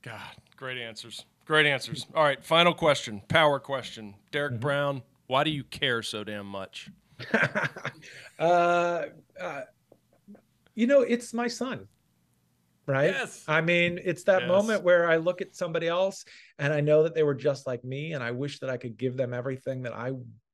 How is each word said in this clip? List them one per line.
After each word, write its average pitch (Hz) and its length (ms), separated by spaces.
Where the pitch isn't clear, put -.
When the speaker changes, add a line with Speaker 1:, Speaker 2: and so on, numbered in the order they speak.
Speaker 1:
God, 110 180
great 127 220
answers. 113 480
Great 156 200
answers. 135 400
All 160 80
right, 139 180
final 170 320
question, 135 540
power 151 320
question. 113 560
Derek 143 220
Speaker 2:
Mm-hmm. 110 80
Speaker 1:
Brown, 143 420
why 135 160
do 156 60
you 143 160
care 123 360
so 107 220
damn 101 240
much? 98 420
Speaker 2:
<laughs> - 100
Uh, 175 680
uh, 156 220
you 226 120
know, 277 140
it's 240 320
my 240 140
son, 233 400
right? 143 260
Speaker 1:
Yes. - 360
Speaker 2:
I 156 140
mean, 175 420
it's 175 220
that 185 160
Speaker 1:
Yes. 175 80
Speaker 2:
moment 202 340
where 170 260
I 165 80
look 175 240
at - 140
somebody 165 320
else 185 380
and 147 140
I 147 80
know 151 220
that 160 120
they 156 80
were 143 120
just 131 320
like 123 160
me, 143 300
and 131 100
I 117 80
wish 139 280
that 131 100
I 127 80
could 117 200
give 127 200
them 123 160
everything 127 500
that 113 100
I 120 180